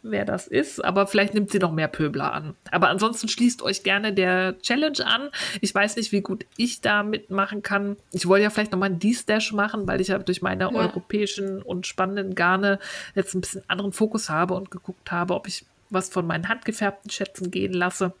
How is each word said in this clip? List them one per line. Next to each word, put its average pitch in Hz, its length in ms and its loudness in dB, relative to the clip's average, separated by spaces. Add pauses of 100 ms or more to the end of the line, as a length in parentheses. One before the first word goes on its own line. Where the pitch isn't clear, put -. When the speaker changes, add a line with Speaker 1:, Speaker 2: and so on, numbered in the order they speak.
Speaker 1:
wer 208 200 -2
das 185 220 -4
ist, - 380 -2
aber 196 240 2
vielleicht 202 260 2
nimmt 208 160 2
sie 196 80 2
noch 175 140 2
mehr 156 160 0
Pöbler 143 440 -2
an. 151 220 -8 (160)
Aber 180 180 4
ansonsten 220 380 0
schließt 240 360 2
euch 196 200 -2
gerne 202 300 0
der 185 500 2
Challenge 285 420 0
an. 262 260 0 (300)
Ich - 140 -2
weiß 202 220 2
nicht, 226 160 -4
wie 196 80 4
gut - 260 -6 (100)
ich 240 260 -2
da 208 200 4
mitmachen 208 640 -2
kann. 202 320 -2 (160)
Ich 175 160 -2
wollte 202 160 8
ja 214 60 4
vielleicht 214 200 0
nochmal 196 200 2
einen 170 100 -2
D-Stash 220 520 2
machen, 208 360 0
weil 190 120 2
ich 185 80 0
ja 196 100 2
durch 185 220 -2
meine 185 260 0
Speaker 2:
Ja. - 40 0
Speaker 1:
europäischen 202 920 -2
und 180 260 -6
spannenden 190 480 -2
Garne 185 420 4 (380)
jetzt - 180 0
ein 185 60 0
bisschen - 260 -8
anderen 202 260 -2
Fokus 214 380 0
habe 170 240 0
und 190 160 -6
geguckt - 400 -12
habe, 175 240 0
ob - 140 -6
ich - 160 -10 (260)
was 185 200 -2
von 170 180 -2
meinen 170 200 -2
handgefärbten 214 600 -2
Schätzen 185 400 -6
gehen 185 220 -2
lasse. 180 480 0